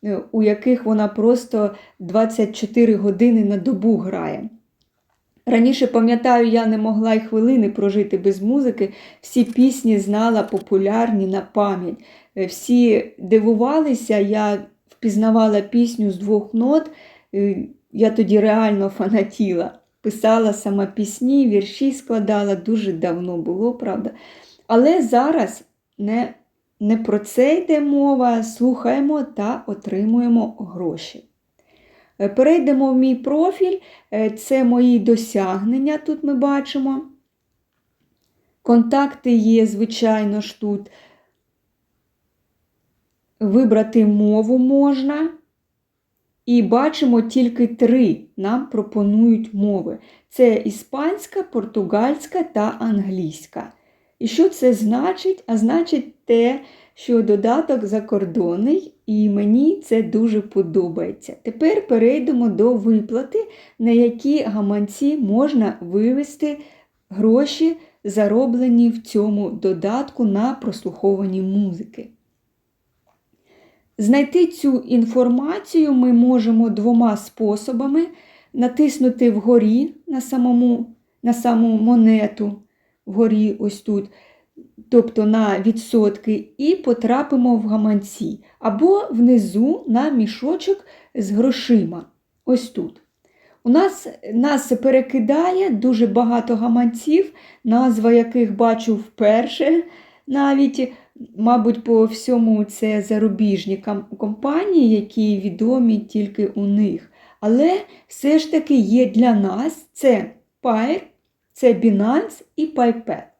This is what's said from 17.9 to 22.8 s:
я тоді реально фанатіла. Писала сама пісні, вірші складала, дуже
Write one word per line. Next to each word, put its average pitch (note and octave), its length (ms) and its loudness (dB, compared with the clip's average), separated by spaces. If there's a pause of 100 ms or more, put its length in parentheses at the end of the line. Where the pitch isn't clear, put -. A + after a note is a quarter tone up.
я A3 180 2
тоді G#3+ 300 2
реально G#3 480 2
фанатіла. G3 880 -2 (260)
Писала A3 500 0
сама G3+ 340 -4
пісні, B3 640 0
вірші G#3 440 -2
складала, G#3 640 -2
дуже G3+ 360 -4